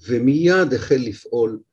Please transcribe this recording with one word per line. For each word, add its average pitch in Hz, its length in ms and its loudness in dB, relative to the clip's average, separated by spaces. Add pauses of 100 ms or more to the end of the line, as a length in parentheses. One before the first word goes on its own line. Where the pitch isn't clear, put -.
ומיד 143 640 2
החל 127 320 -2
לפעול 110 520 -4 (140)